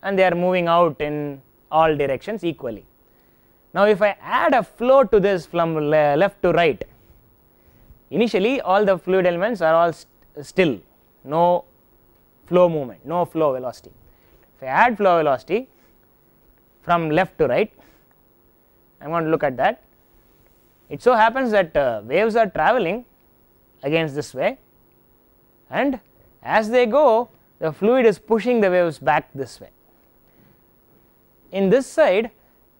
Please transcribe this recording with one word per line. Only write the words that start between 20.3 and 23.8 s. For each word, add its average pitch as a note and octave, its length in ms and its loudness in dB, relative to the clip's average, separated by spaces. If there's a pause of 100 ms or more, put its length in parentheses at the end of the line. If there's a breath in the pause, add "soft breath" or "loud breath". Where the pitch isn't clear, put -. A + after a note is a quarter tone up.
It C#3+ 120 -12
so B3 120 2
happens A#3 380 0
that, F#3+ 240 0
uh, B2 300 0
waves G3+ 300 0
are A3+ 120 2
traveling F#3 580 -2 (800)